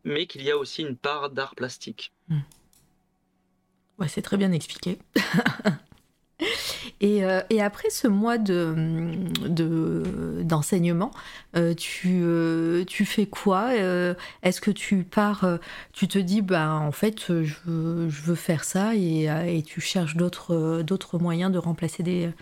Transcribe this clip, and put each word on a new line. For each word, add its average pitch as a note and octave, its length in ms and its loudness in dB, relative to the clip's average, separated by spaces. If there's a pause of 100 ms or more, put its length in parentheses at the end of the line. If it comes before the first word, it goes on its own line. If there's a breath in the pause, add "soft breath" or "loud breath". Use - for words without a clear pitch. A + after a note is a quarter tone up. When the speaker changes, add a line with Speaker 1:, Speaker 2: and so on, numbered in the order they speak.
Speaker 1:
mais C#3+ 220 -2
qu'il C3+ 160 -16
y C#3 80 0
a D3 60 2
aussi C#3 240 -4
une C#3+ 160 -4
part C#3+ 320 -4
d'art C3+ 260 -6
plastique. - 580 -10 (160)
Speaker 2:
Hmm. D#3+ 100 0 (1600)
Ouais, F3+ 100 0
c'est - 140 -4
très - 160 0
bien F#3+ 140 4
expliqué. - 460 -4 (160)
<laughs> - 540 0 (1300 loud breath)
Et, G3+ 240 4
euh, F#3 160 2 (100)
et A3 120 4
après G#3 280 0
ce - 180 -2
mois A3 300 4
de, F3 360 2 (760)
de, E3 920 0
d'enseignement, E3+ 680 2 (460 loud breath)
euh, E3+ 180 2
tu, F3+ 480 0
euh, E3 600 2
tu F#3+ 200 -2
fais G3 220 2
quoi ? G3+ 500 2
Euh, F3+ 380 2 (280 loud breath)
est-ce F3+ 180 0
que - 100 2
tu G3 340 0
pars, G#3 400 2
euh, F3 140 2 (340 loud breath)
tu - 160 0
te F#3+ 100 0
dis, « G3 240 2
Bah, D#3+ 320 2
en D3+ 180 0
fait, G#3+ 380 -2
euh, E3+ 140 2
je D3+ 100 -2 (100)
veux, E3 440 -2
je D3 140 -6
veux E3+ 120 2
faire D#3+ 300 -2
ça » G#3 320 0
et, D#3+ 340 2
euh, D#3 140 0
et E3+ 180 0
tu - 180 -8
cherches E3 360 -2
d'autres, F3 380 0
euh, D#3+ 280 2
d'autres F3+ 360 -2
moyens F3 340 2
de F3+ 60 2
remplacer E3 440 -2
des, E3+ 280 0 (120)